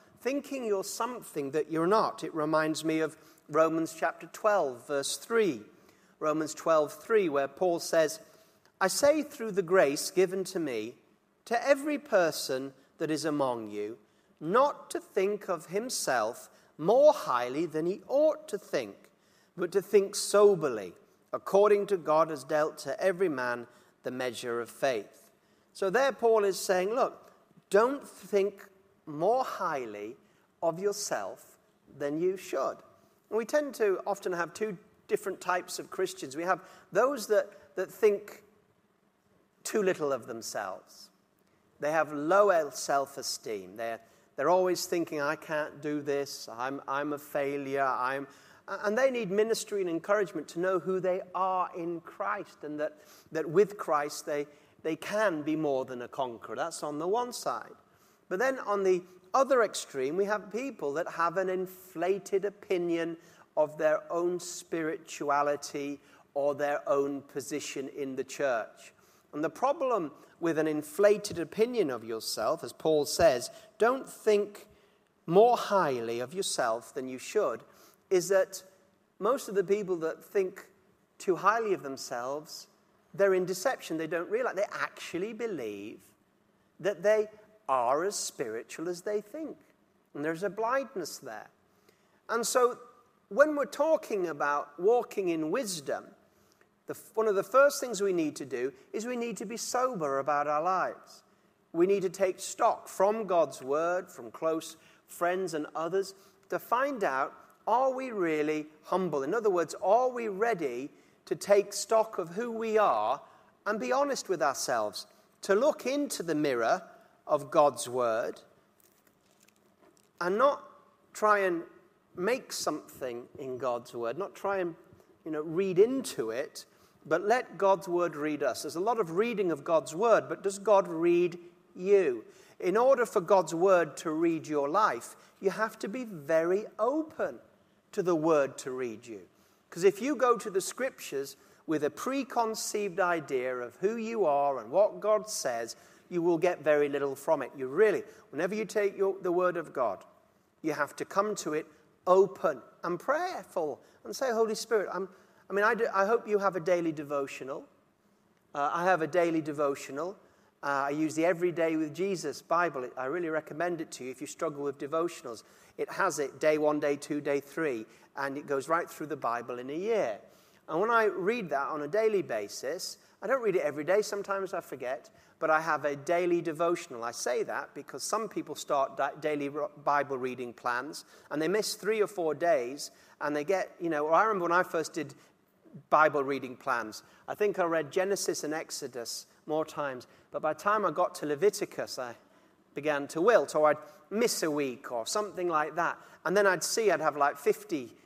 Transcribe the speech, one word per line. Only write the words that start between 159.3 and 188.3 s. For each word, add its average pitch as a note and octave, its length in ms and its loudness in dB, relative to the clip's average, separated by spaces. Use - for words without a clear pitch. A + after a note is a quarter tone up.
devotional. D3 760 -4
Uh, C#3+ 260 0
I - 20 -2
use D3+ 260 -2
the D#3+ 100 2
Every F3 280 2
Day E3 240 0
with D#3 160 -4
Jesus D#3+ 480 -4
Bible. D#3 560 0
I C3 80 -6
really E3 240 -4
recommend D#3 500 -4
it D#3+ 120 -10
to - 120 -12
you B2+ 80 -8
if B2 80 -18
you D3 80 -10
struggle D3+ 360 -6
with C#3 140 -4
devotionals. D3 680 -6
It D3 160 -6
has F3 260 0
it C#3 220 -6
day D#3 160 4
one, D3+ 240 4
day C#3+ 160 2
two, D3 240 -4
day C#3+ 180 0
three, C3+ 480 -4
and C#3 220 -4
it D3 80 -8
goes C3+ 220 -2
right E3 220 0
through - 180 -10
the D3+ 80 -6
Bible B2 420 -4
in B2+ 120 -10
a C#3+ 60 -8
year. F3 440 0
And D#3+ 120 -2
when A3 120 2
I A3+ 140 6
read G3 440 0
that C#3 200 -2
on D3 120 -4
a D3 60 -6
daily G#3 340 2
basis, B2 760 -6
I G3+ 60 -6
don't B3+ 140 0
read G3+ 140 2
it F3 80 2
every D3 200 -2
day, F#3 180 4
sometimes G3 520 -4
I F3 80 -4
forget, C3 480 -10
but D#3+ 100 2
I D#3 120 6
have D#3 240 0
a D3 100 -2
daily F3 460 2
devotional. D#3+ 640 -2
I A#2+ 80 -4
say - 320 -2
that A#2+ 300 -6
because C#3+ 300 -12
some G#3+ 260 -2
people D#3+ 240 -10
start C#3 440 -2
di-, C#3 220 -2
daily D3 300 -2
ro-, D3 220 -6
Bible C#3+ 340 2
reading B2 360 -6
plans, B2+ 520 -6
and C#3+ 100 -2
they D#3+ 60 2
miss G3+ 260 0
three G#3+ 280 -2
or F#3+ 60 2
four D#3+ 280 -2
days, C#3+ 560 0
and D3 140 -2
they D3 80 -2
get, F#3 360 0
you E3+ 100 -2
know, D3+ 200 0
I E3 140 8
remember G#3 200 2
when E3+ 80 0
I F3+ 120 6
first E3 300 -4
did C#3+ 220 -8
Bible D3+ 340 6
reading C3 340 -4
plans, A2+ 440 -4
I C3+ 60 -6
think F#3+ 240 0
I F#3 60 2
read E3 280 0
Genesis F#3+ 520 -2